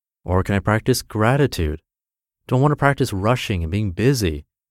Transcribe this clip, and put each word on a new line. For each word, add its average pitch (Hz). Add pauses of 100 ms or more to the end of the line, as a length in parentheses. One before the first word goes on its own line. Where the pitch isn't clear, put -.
(260)
or 92
can 101
I 98
practice 110
gratitude? 107 (680)
Do 127
I -
want 147
to -
practice 139
rushing 101
and 80
being 101
busy, 101 (260)